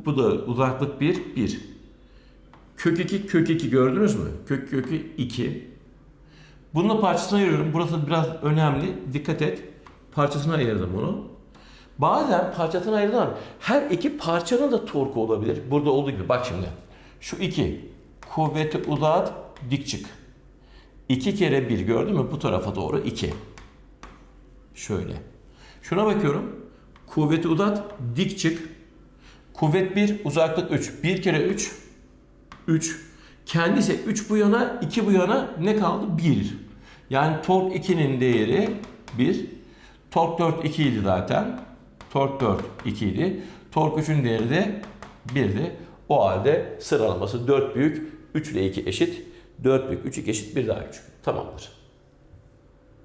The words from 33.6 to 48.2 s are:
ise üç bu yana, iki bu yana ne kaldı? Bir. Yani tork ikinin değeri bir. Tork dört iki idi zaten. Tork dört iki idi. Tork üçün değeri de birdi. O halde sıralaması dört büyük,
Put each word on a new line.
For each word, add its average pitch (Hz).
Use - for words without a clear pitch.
ise 196
üç -
bu 214
yana, 208
iki 214
bu 208
yana 196
ne 214
kaldı? 190
Bir. 117
Yani 156
tork 185
ikinin 151
değeri 123
bir. 143
Tork 165
dört 160
iki 147
idi 110
zaten. 95
Tork 139
dört 104
iki 104
idi. 131
Tork 156
üçün 151
değeri 113
de 202
birdi. 127
O 131
halde 104
sıralaması 110
dört -
büyük, 151